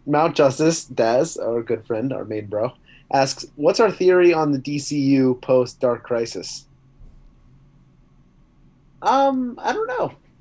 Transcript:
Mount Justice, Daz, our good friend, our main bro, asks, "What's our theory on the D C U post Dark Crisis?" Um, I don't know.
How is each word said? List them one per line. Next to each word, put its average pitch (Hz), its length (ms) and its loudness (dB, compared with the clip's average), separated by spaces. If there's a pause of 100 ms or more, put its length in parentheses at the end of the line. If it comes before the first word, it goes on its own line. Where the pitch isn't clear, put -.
Mount 151 300 0
Justice, 156 500 2
Daz, 127 520 -2
our 117 260 -4
good 113 240 -6
friend, 120 240 -4
our 101 140 -8
main 107 220 -8
bro, 104 260 -4 (400)
asks, 135 320 0 (100)
"What's 160 240 0
our 220 100 6
theory 180 440 4
on 156 180 0
the 139 60 0
D 143 200 -6
C 143 220 -4
U 135 420 4
post 127 380 0
Dark 120 240 -2
Crisis?" 117 600 -6 (2250)
Um, 262 600 0
I 226 100 -4
don't 440 160 -4
know. 494 240 -4 (300)